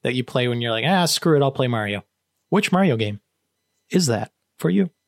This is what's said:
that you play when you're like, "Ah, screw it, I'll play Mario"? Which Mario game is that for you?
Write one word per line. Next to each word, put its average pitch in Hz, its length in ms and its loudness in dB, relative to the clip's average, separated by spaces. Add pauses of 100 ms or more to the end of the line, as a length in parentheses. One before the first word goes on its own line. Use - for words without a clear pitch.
that 123 100 0
you 127 100 -2
play 123 260 -2
when 120 120 -2
you're 120 100 -4
like, 113 140 -2
"Ah, 180 200 2
screw 156 320 2
it, 139 40 4
I'll 135 100 2
play 135 160 -2
Mario"? 104 360 -4 (460)
Which 208 220 0
Mario 180 260 2
game 104 240 -4 (680)
is 185 180 2
that 110 260 -2 (260)
for 156 100 -2
you? 190 220 0 (160)